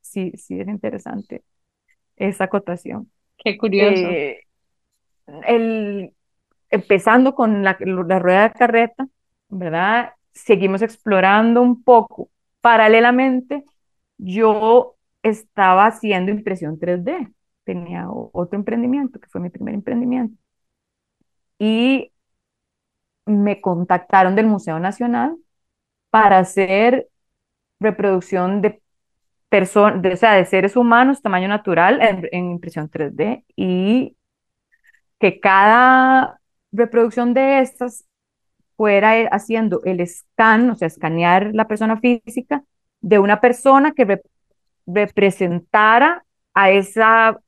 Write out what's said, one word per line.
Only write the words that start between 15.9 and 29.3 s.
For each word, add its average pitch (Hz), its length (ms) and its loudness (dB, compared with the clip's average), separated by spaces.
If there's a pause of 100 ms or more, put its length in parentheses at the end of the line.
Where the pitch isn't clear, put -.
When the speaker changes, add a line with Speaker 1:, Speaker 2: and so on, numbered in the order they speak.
Speaker 1:
impresión 185 480 -8
tres 175 260 -4
D. 302 240 -8 (360)
Tenía 175 460 -12
o-, - 220 -14
otro 175 260 -8
emprendimiento, 247 600 -4
que - 80 -20
fue 185 120 -12
mi 175 100 -10
primer - 240 -12
emprendimiento. 240 600 -6 (1200)
Y 233 540 -2 (1120)
me 202 340 -2
contactaron 180 760 0
del 220 100 0
Museo 185 320 -2
Nacional 240 580 -4 (760)
para 202 300 4
hacer 196 680 0 (720)
reproducción 196 840 -2
de 208 200 -4 (680)